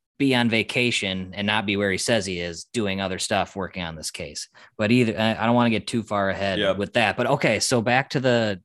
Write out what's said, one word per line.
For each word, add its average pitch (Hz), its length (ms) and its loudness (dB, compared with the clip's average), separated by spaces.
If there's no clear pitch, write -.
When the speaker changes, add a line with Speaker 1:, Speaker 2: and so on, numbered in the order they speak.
Speaker 1:
be 135 160 2
on 120 140 4
vacation 107 840 -2
and 104 120 -4
not 107 200 0
be 101 100 0
where 101 160 0
he 92 60 -2
says 113 260 0
he 92 160 -4
is, 85 320 -8
doing 98 300 -2
other 92 160 -4
stuff, 95 360 0
working 92 280 -8
on 82 140 -8
this 78 140 -10
case. - 380 -12
But 107 120 2
either, 117 280 4
I, 110 140 2
I - 40 -2
don't 117 80 4
wanna 120 160 4
get 107 160 -2
too 117 160 -4
far 101 280 -2
ahead 95 280 -2
Speaker 2:
Yep. 98 200 0
Speaker 1:
with 98 160 -6
that. 107 240 2
But 123 80 0
okay, 123 340 2
so 120 220 2
back 123 280 0
to 135 100 -2
the, 117 440 2